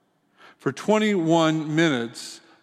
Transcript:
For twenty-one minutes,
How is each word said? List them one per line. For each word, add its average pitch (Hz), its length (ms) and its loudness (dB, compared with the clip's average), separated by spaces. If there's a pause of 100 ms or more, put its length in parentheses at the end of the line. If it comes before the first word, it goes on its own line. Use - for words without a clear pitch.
(580)
For 139 140 -4
twenty-one 165 1000 0
minutes, 131 680 -2 (220)